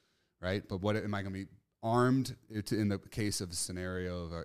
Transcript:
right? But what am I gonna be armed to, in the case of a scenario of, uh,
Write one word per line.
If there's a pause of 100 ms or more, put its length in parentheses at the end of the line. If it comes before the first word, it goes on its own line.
(400)
right?
But
what
am
I
gonna
be (360)
armed (300)
to,
in
the
case
of
a
scenario
of,
uh,